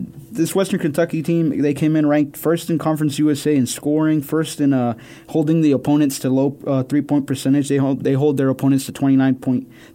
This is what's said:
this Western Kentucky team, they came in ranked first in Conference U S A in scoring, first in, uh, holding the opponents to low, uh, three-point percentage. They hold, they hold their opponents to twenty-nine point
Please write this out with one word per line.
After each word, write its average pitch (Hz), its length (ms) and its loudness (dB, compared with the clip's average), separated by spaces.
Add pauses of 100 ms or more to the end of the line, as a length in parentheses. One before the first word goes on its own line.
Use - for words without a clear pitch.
(380)
this 160 180 -2
Western 190 240 -2
Kentucky 165 420 -2
team, 165 400 0
they 147 120 2
came 156 220 0
in 151 120 2
ranked 147 300 0
first 165 320 -2
in 165 80 0
Conference 156 420 -2
U 151 100 2
S 147 160 -2
A 151 80 2
in 127 140 2
scoring, 156 540 0
first 156 400 -4
in, 139 100 4
uh, 123 220 0 (360)
holding 160 320 2
the 147 120 4
opponents 143 460 0
to 135 100 -2
low, 135 360 0
uh, 131 180 0
three-point 147 440 0
percentage. 139 400 0
They 143 100 0
hold, 135 260 0
they 135 100 2
hold 143 240 2
their 135 120 2
opponents 135 360 0
to - 60 -10
twenty-nine 135 440 2
point 127 340 -4 (260)